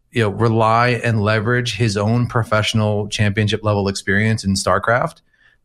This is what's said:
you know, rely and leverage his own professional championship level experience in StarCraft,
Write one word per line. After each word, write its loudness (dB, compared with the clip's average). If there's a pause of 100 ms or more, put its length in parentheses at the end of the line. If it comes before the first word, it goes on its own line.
(100)
you 0
know, 0
rely 2
and 0
leverage 0
his 0
own 0
professional 0
championship 0
level 0
experience -2
in 0
StarCraft, 0 (440)